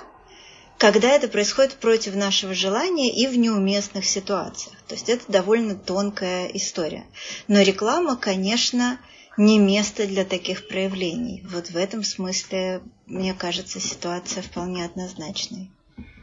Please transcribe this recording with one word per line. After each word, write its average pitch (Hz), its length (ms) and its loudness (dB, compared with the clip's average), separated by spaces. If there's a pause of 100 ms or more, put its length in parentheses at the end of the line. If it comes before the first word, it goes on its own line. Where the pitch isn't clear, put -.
(760)
когда 220 340 6
это 285 180 4
происходит 208 460 2
против 220 420 0
нашего 196 360 0
желания 247 560 0
и 254 200 2
в 247 100 2
неуместных 202 680 0
ситуациях. - 680 -4 (140)
То - 80 -10
есть - 120 -6
это 240 200 0
довольно 202 480 2
тонкая 190 720 -4
история. - 580 -6 (400)
Но 202 160 6
реклама, 240 540 2
конечно, 240 840 0 (380)
не 214 240 8
место 202 440 2
для 190 200 0
таких 185 420 -4
проявлений. 190 840 -4
Вот 175 220 -8
в 165 60 -10
этом 208 260 -2
смысле, 185 800 -4 (240)
мне 185 280 -4
кажется, 185 440 -8
ситуация 180 640 -6
вполне 180 420 -8
однозначной. 185 840 -10 (520)